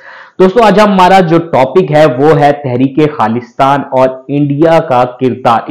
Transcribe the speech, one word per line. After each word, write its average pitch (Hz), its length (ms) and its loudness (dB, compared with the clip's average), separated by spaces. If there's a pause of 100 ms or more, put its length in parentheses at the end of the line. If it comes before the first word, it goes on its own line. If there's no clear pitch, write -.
(400)
दोस्तों, 190 260 2
आज 202 140 2
हमारा 190 400 2
जो 165 200 0
topic 156 520 -2
है 151 140 4
वो 143 280 2
है 147 180 2
तहरीक 131 480 -2
खालिस्तान 135 840 -2
और 131 480 -4
इंडिया 147 500 0
का 127 240 -2
किरदार, 117 680 -2